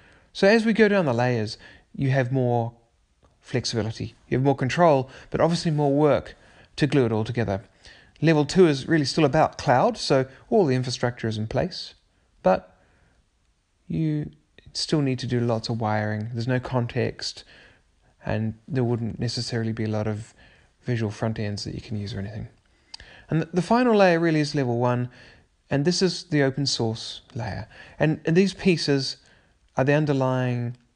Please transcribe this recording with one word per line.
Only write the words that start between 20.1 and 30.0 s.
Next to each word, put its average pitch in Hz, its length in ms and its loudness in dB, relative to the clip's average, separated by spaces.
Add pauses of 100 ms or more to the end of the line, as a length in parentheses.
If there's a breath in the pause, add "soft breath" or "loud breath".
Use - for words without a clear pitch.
visual 113 280 -2
front 113 260 -6
ends 104 280 -6
that 104 100 -10
you 110 60 -10
can 113 160 -8
use 101 160 -8
or 104 60 -8
anything. 104 280 -10 (840 loud breath)
And 156 120 0
the, - 120 -6
the 180 80 0
final 240 320 2
layer 185 260 6
really 165 200 2
is 147 160 -2
level 123 240 0
one, 123 300 0 (600 loud breath)
and 143 140 0
this 180 180 0
is 175 220 -2
the 147 200 0
open 135 220 0
source - 560 -4 (140)
layer. 110 320 -8 (320 loud breath)
And, 156 260 0
and 165 120 2
these 190 160 4
pieces 147 640 0 (580 soft breath)
are 135 80 2
the 143 100 2
underlying 127 840 0 (180)